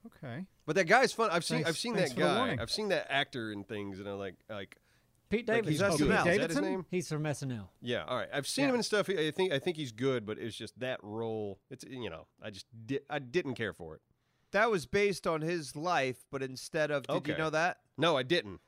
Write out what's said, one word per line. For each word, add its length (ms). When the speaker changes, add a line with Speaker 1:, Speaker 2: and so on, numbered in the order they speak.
Speaker 1:
Okay. 380
Speaker 2:
But 100
that 80
guy's 280
fun. 200
I've 120
seen, 140
Speaker 1:
Thanks, 120
Speaker 2:
I've 80
seen 160
Speaker 1:
thanks 160
Speaker 2:
that 60
Speaker 1:
for 40
the 60
Speaker 2:
guy. 120
Speaker 1:
warning. 220
Speaker 2:
I've 100
seen 180
that 200
actor 440
in 120
things, 360
and 80
I'm 100
like, 160
like, 260
Speaker 3:
Pete 180
Speaker 2:
like, 160
he's 160
Speaker 3:
Davidson. 180
Speaker 2:
good. 60
Speaker 4:
Is 40
that 100
Speaker 2:
Is 60
that 80
his 40
Speaker 1:
Davidson? 80
Speaker 2:
name? 260
Speaker 3:
He's 180
from 180
S 160
N 100
L. 280
Speaker 2:
Yeah. 240
All 120
right. 160
I've 140
seen 180
Speaker 3:
Yeah. 60
Speaker 2:
him 60
in 60
stuff. 260
I 220
think, 220
I 60
think 180
he's 160
good, 340
but 120
it's 160
just 260
that 220
role. 560
It's, 180
you 220
know, 160
I 80
just 160
di-, 220
I 100
didn't 360
care 180
for 220
it. 80
Speaker 4:
That 180
was 160
based 400
on 140
his 340
life, 560
but 120
instead 480
of, 160
did 200
you 60
Speaker 2:
Okay. 100
Speaker 4:
know 80
that? 280
Speaker 2:
No, 200
I 60
didn't. 460